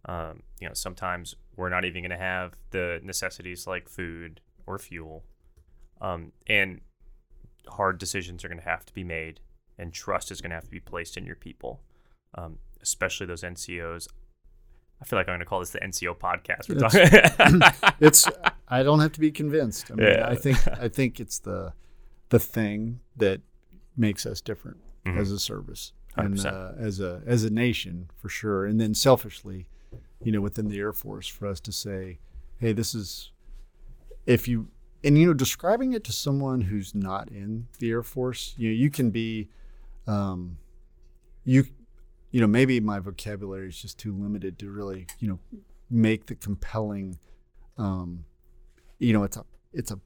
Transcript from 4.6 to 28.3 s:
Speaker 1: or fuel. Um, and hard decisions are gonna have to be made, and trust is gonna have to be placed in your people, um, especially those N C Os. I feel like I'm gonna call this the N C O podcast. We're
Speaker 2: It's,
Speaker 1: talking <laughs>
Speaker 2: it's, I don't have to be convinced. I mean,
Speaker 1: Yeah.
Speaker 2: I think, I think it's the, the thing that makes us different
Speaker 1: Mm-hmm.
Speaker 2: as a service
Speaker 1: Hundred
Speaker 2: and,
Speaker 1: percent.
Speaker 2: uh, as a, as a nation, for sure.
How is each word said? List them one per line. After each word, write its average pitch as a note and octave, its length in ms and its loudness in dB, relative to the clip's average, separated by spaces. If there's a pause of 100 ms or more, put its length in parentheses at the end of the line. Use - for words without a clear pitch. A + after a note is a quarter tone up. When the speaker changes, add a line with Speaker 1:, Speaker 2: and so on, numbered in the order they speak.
Speaker 1:
or F#2+ 120 -8
fuel. D#2+ 460 -16 (760)
Um, E2+ 320 -8 (140)
and G2 340 0 (880)
hard F#2+ 300 -2
decisions F2+ 460 -8
are E2+ 40 -12
gonna E2+ 140 -14
have E2 240 -6
to - 80 -20
be F#2+ 100 -10
made, D#2+ 360 -10 (380)
and F2 140 -12
trust - 380 -6
is F#2+ 100 -12
gonna E2+ 140 -10
have E2 100 -12
to - 60 -20
be F2 100 -14
placed E2+ 360 -12
in F#2 80 -12
your E2 120 -12
people, - 460 -16 (520)
um, E2 240 -14 (220)
especially - 460 -6
those F2 180 -10
N F2 120 -10
C F2 240 -10
Os. E2+ 280 -10 (920)
I - 60 -16
feel A2 120 -2
like F2+ 100 -2
I'm F2+ 60 -6
gonna E2+ 120 -10
call F#2+ 140 -4
this F2 100 -8
the - 120 -10
N F#2+ 100 -8
C F2 160 -6
O F2 60 -6
podcast. - 540 -6
We're C#3+ 160 0
Speaker 2:
It's, E3+ 520 10
Speaker 1:
talking E3+ 600 8
<laughs> - 40 0
Speaker 2:
it's, D3+ 280 10 (400)
I B2+ 140 2
don't D3+ 180 6
have D3+ 120 2
to D#3 80 -8
be D#3 120 4
convinced. D3 580 -4
I - 40 -12
mean, A2 120 6
Speaker 1:
Yeah. G#2 220 6
Speaker 2:
I A#2+ 60 0
think, C3 240 2 (100)
I A2+ 200 -2
think B2 320 -2
it's - 180 -10
the, F#2 340 -8 (560)
the A#2 100 6
thing A2 640 -2 (160)
that G2+ 240 2 (560)
makes G#2+ 280 2
us - 160 -8
different - 380 -12 (260)
Speaker 1:
Mm-hmm. F#2 140 -2
Speaker 2:
as G2 140 0
a G2+ 60 -6
service - 560 -10 (200)
Speaker 1:
Hundred - 120 -2
Speaker 2:
and, G2 100 -2
Speaker 1:
percent. G2 180 -4
Speaker 2:
uh, F#2 240 -10
as G2+ 220 -4
a, F2 240 -6
as A#2 200 2
a A2 60 0
nation, G#2 640 -2
for - 140 -14
sure. G2 380 -2